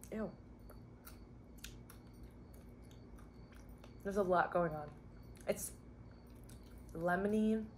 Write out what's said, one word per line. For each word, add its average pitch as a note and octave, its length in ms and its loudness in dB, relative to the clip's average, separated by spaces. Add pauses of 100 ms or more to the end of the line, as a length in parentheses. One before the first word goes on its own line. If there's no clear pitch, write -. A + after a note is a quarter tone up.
(100)
Ew. G#3+ 180 2 (3750)
There's G3 140 2
a G#3 60 8
lot F3+ 300 8
going F3 180 8
on. D3+ 160 -2 (600)
It's - 240 2 (1200)
lemony G#3 680 6 (140)